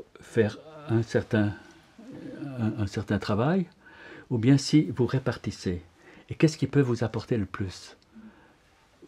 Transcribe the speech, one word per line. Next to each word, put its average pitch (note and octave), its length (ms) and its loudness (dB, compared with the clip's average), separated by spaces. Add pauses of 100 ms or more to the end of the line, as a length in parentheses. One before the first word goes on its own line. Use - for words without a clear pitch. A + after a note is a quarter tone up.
(200)
faire - 380 2 (300)
un A2+ 140 2
certain, G#2+ 500 0 (1080)
un, G#2+ 240 -2
un G2 40 2
certain G#2 320 -2
travail, C#3+ 480 0 (640)
ou B2 80 0
bien B2+ 200 6
si D3+ 260 4 (120)
vous B2 100 2
répartissez ? G#2+ 760 -4 (480)
Et - 40 -10
qu'est-ce D#3 220 4
qui C3+ 120 -2
peut C#3+ 120 4
vous A#2+ 240 0
apporter A2+ 320 -2
le G2+ 100 -2
plus ? - 500 -10 (1120)